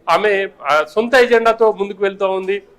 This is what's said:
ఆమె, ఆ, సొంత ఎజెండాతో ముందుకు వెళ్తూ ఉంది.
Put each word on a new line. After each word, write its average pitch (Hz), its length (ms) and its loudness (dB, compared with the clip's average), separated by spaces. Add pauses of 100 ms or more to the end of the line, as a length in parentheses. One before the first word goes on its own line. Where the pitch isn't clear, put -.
ఆమె, 196 380 0 (160)
ఆ, 151 260 0
సొంత 233 240 -4
ఎజెండాతో 226 580 4
ముందుకు 202 320 -6
వెళ్తూ 196 280 -2
ఉంది. 190 320 -4 (160)